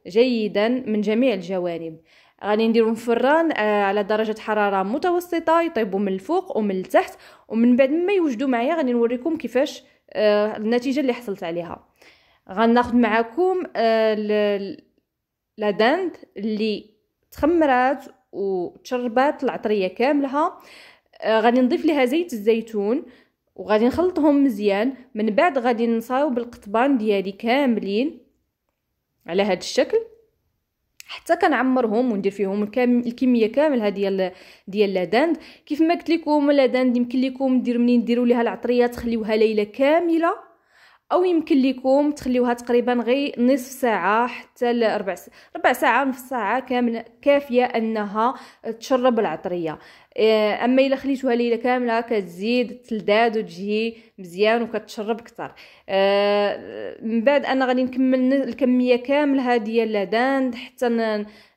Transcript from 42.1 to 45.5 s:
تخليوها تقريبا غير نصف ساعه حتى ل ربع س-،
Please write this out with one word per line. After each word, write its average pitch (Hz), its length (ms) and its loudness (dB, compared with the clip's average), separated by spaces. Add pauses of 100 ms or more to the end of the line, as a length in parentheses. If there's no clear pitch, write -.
تخليوها 247 420 0
تقريبا 240 400 0
غير 240 480 -2
نصف 254 300 2
ساعه 214 560 0
حتى - 460 -4
ل 214 280 0
ربع 185 140 -6
س-، - 140 -18 (260)